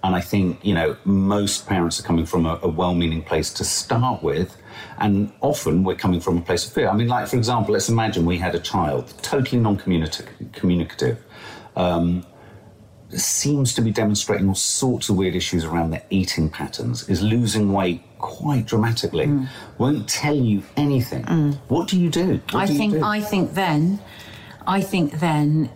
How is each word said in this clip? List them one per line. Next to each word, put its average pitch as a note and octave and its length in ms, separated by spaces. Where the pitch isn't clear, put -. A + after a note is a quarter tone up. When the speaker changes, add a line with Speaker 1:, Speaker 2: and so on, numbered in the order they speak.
Speaker 1:
And F#2 100
I F2+ 60
think, F#2 420
you G2 120
know, D#2+ 200
most G2 640
parents F2 320
are - 60
coming E2 220
from E2 200
a, E2 160
a F2+ 60
well-meaning E2+ 540
place D#2 320
to - 100
start - 580
with, D#2 340
and G#2 420
often F#2 420
we're F#2 140
coming F2+ 240
from F2 180
a - 20
place F2 260
of - 60
fear. B2 160
I G2 60
mean, A#2 140
like, B2 180
for - 100
example, A2 380
let's G2 140
imagine A2 380
we F2 120
had E2+ 160
a E2+ 60
child, - 520
totally B2+ 380
non-communicative, F2 1600
um, F2 480
seems C#3+ 580
to - 80
be A2+ 100
demonstrating G#2 560
all F#2+ 60
sorts - 540
of G2+ 80
weird F#2 180
issues E2+ 300
around D#2+ 260
their D#2 200
eating F2+ 400
patterns, - 580
is F#2+ 140
losing G#2+ 500
weight F#2 300
quite C3+ 480
dramatically, A#2 600
Speaker 2:
Mm. C#3+ 200
Speaker 1:
won't C3 300
tell D3+ 260
you A2+ 280
anything. C3+ 480
Speaker 2:
Mm. D3 340
Speaker 1:
What E3 200
do F#3 100
you F3 120
do? E3+ 300
What F#3+ 120
Speaker 2:
I G3 40
Speaker 1:
do G3 60
you C#3+ 60
Speaker 2:
think, G#3 160
Speaker 1:
do? D#3 100
Speaker 2:
I G#3+ 160
think F#3+ 340
then, F3 460
I F#3+ 140
think E3 400
then D3+ 560